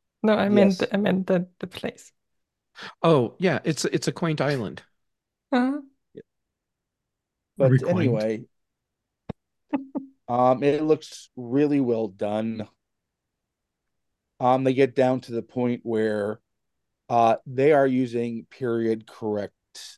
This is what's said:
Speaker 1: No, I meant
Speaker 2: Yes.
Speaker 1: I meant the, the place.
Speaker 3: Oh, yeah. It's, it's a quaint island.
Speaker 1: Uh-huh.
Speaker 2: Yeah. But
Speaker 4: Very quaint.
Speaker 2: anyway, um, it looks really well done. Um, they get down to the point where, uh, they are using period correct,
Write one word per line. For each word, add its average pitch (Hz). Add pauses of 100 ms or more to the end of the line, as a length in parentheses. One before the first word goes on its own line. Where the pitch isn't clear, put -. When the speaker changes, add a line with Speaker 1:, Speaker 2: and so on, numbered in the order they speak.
(240)
Speaker 1:
No, 214
I 202
meant 196
Speaker 2:
Yes. -
Speaker 1:
I 202
meant 190
the, 180 (120)
the 185
place. - (920)
Speaker 3:
Oh, 147
yeah. 175
It's, 160
it's -
a 156
quaint 156
island. 131 (680)
Speaker 1:
Uh-huh. 262 (340)
Speaker 2:
Yeah. - (1400)
But 135
Speaker 4:
Very 131
quaint. 180
Speaker 2:
anyway, 113 (1800)
um, 127
it 147
looks 156
really 139
well 113
done. 107 (1700)
Um, 127
they 131
get 127
down 127
to 120
the 113
point 123
where, 107 (680)
uh, 117 (100)
they 135
are 139
using 120
period 113
correct, 104 (440)